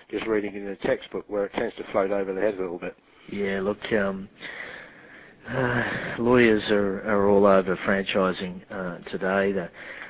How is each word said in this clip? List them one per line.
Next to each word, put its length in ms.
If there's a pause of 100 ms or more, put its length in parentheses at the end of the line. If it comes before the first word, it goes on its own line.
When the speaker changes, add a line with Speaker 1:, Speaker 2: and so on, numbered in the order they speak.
(100)
Speaker 1:
just 160
reading 280
it 80
in 60
a 80
textbook 520
where 180
it 80
tends 220
to 160
float 180
over 240
the 60
head 140
a 60
little 180
bit. 160 (340)
Speaker 2:
Yeah, 340
look, 160 (140)
um... 360 (1200)
Uh, 680
lawyers 520
are, 380
are 200
all 180
over 300
franchising, 840 (100)
uh, 280 (120)
today. 420
The, 180 (400)